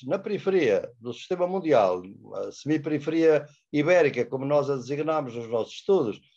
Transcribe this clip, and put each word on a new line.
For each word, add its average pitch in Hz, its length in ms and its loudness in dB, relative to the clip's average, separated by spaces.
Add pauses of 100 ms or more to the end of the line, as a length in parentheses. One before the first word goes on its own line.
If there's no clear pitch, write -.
na 160 120 -2
periferia 175 720 0 (120)
do 120 100 -10
sistema 175 340 -4
mundial, 135 560 2 (460)
a - 20 -10
semiperiferia 151 960 0 (280)
ibérica, 147 500 4
como 131 220 -6
nós 143 240 2
a 139 80 -2
designamos 143 580 -4
nos 117 140 -10
nossos 110 240 -4
estudos, 147 480 0 (160)